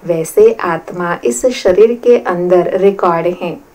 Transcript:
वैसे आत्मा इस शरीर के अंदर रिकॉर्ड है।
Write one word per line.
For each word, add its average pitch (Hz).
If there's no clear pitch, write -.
वैसे 170
आत्मा 175
इस 240
शरीर 233
के 240
अंदर 180
रिकॉर्ड 180
है। 175